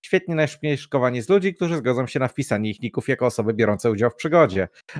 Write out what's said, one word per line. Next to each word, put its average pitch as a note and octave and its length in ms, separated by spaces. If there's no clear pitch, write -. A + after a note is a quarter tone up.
świetnie F3+ 300
na D#3 120
śmieszkowanie C3+ 760
z G#2 60
ludzi, F#3+ 260
którzy E3+ 220
zgodzą B2+ 300
się C#3 120
na C3 80
wpisanie G#2+ 420
ich G#2 120
ników - 280
jako B2+ 160
osoby A2+ 280
biorące G#2 380
udział A2 180
w - 60
przygodzie. B2 520